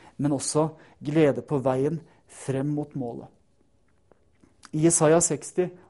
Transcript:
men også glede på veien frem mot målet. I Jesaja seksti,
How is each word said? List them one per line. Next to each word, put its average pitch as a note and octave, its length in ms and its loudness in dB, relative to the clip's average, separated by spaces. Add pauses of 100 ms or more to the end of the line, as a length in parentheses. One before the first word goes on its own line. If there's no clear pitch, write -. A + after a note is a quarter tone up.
(180)
men C#3+ 180 0
også D3+ 320 0 (360)
glede C#3+ 420 2
på C#3+ 180 -2
veien C#3 360 0 (280)
frem C#3 460 -6
mot D3 220 -6
målet. B2 340 -10 (1400)
I D#3 140 2
Jesaja E3 340 4
seksti, F3 480 -4 (200)